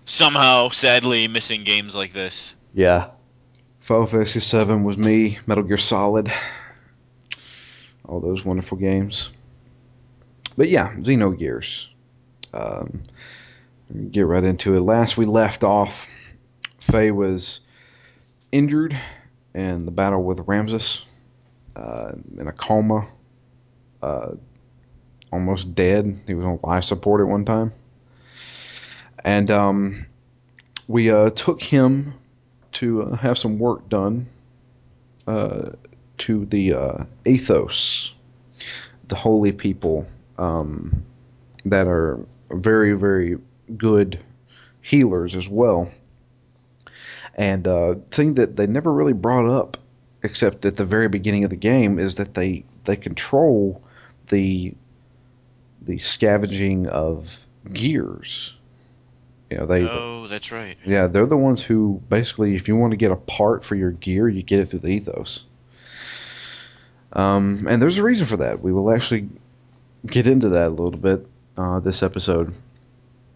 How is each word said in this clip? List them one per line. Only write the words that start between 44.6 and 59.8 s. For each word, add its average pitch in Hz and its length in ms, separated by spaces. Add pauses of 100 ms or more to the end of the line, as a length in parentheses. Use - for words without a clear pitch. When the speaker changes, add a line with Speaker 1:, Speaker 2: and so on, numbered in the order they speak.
Speaker 2:
healers 92 540
as 92 140
well. 101 420 (1400)
And, 95 340
uh, 87 260 (160)
thing 151 240
that 123 220
they 104 100
never 147 260
really 143 200
brought 117 380
up, - 260 (460)
except 104 440
at 98 100
the 101 80
very 107 240
beginning 101 360
of 95 60
the 90 60
game, 107 420
is 92 180
that - 180
they, 92 300 (200)
they 98 120
control 104 840 (460)
the, 95 460 (1080)
the - 160
scavenging 98 920
of 80 580 (260)
gears. 98 800 (960)
You - 80
know, 76 80
they 90 220